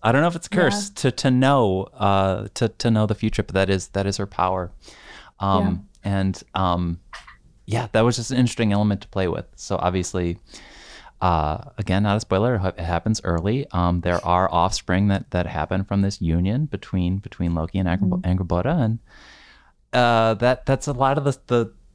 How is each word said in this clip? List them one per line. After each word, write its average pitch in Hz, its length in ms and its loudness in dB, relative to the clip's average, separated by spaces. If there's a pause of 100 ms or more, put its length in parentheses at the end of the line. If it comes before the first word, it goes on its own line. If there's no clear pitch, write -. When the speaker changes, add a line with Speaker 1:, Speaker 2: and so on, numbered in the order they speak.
Speaker 1:
I 113 80 4
don't 135 100 4
know 165 60 4
if 175 80 -2
it's 165 120 -10
a - 40 -10
curse 196 380 0
Speaker 2:
Yeah. - 120 -20
Speaker 1:
to, 131 100 2
to 135 200 0
know, 127 520 4 (120)
uh, 98 600 2
to, 113 140 0
to - 220 -2
know 107 160 4
the 104 80 0
future, 107 280 -2
but - 120 -6
that 95 140 2
is, 95 200 0
that 98 160 -2
is 98 120 -2
her 98 100 -4
power. 92 440 -2 (680)
Um, 92 480 0 (180)
Speaker 2:
Yeah. 104 140 -2
Speaker 1:
and, 95 240 -2 (100)
um, 87 460 -2 (680)
yeah, 113 280 -4
that 110 80 4
was 117 140 4
just 117 160 -6
an 127 60 -2
interesting 117 340 2
element 101 300 2
to - 80 -20
play 95 180 -2
with. - 180 -4 (100)
So - 220 -6
obviously, 90 600 -2 (840)
uh, 78 360 0 (200)
again, 98 260 0
not 104 140 0
a - 20 0
spoiler, 110 360 0
it 104 40 0
ha-, 92 80 -2 (100)
it - 60 -20
happens 85 400 -2
early. 92 480 0
Um, 87 300 0
there 87 220 -2
are 90 300 2
offspring 90 540 0
that, 98 240 -2
that 90 160 0
happen 95 360 -4
from 101 180 -2
this 98 200 -2
union 90 440 0
between, 92 520 -2
between 87 380 -4
Loki 82 240 -4
and 92 80 0
Angr-, 92 340 0
Speaker 2:
Mm-hmm. 185 80 -2 (140)
Speaker 1:
Angrboda, 104 400 0
and, 113 160 0 (960)
uh, 117 420 4
that, 120 300 0
that's 135 220 0
a 147 60 -4
lot 135 240 2
of 147 60 -4
the, 135 140 0 (100)
the 117 260 0 (220)